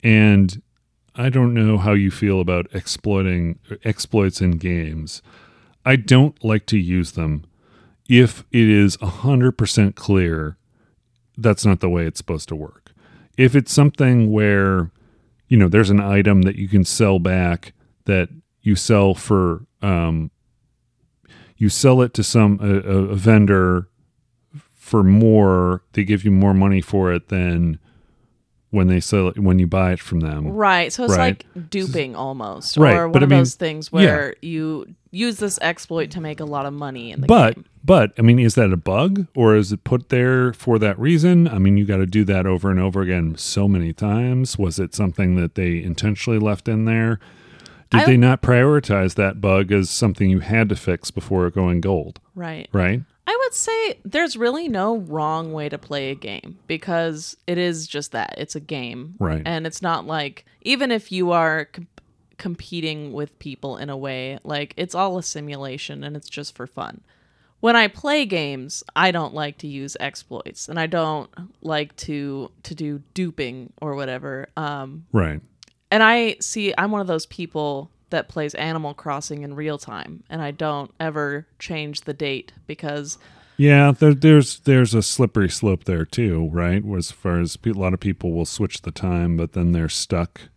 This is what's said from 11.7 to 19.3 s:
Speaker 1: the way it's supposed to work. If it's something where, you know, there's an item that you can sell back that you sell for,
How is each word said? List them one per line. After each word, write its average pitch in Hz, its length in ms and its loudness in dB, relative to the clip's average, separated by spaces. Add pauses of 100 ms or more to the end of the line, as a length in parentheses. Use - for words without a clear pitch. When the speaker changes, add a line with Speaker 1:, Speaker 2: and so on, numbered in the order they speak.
Speaker 1:
the 92 80 0
way 87 180 0
it's 78 100 -8
supposed - 320 -8
to 80 60 -8
work. - 360 -16 (460)
If 127 180 6
it's 135 160 2
something 127 600 4
where, 98 580 2 (580)
you 123 100 6
know, 98 100 8
there's 98 240 4
an 101 80 6
item 101 440 4
that 98 120 2
you 101 120 -6
can 98 160 4
sell 98 360 2
back 90 540 -2 (320)
that 92 240 0 (320)
you 104 140 2
sell 98 380 4
for, 90 520 0 (180)